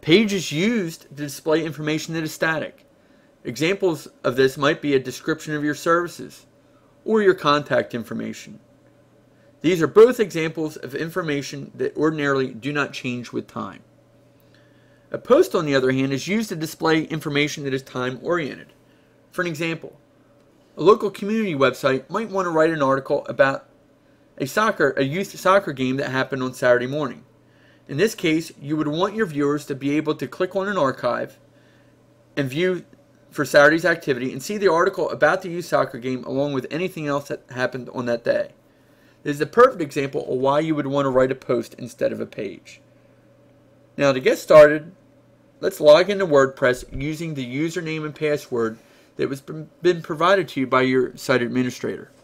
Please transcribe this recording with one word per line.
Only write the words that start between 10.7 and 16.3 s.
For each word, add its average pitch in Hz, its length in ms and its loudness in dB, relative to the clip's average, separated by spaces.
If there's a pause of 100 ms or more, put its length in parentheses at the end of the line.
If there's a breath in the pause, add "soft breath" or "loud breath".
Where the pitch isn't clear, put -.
of 131 160 -14
information 147 800 -6
that 127 200 -4
ordinarily 143 600 0
do 113 180 -8
not 147 220 -4
change 123 380 -8
with 113 160 -8
time. 104 340 -12 (1300 soft breath)
A 117 60 -6
post, 339 360 2
on 175 120 0
the 143 80 0
other 131 180 2
hand, 135 180 0
is 135 160 -6
used 214 220 -2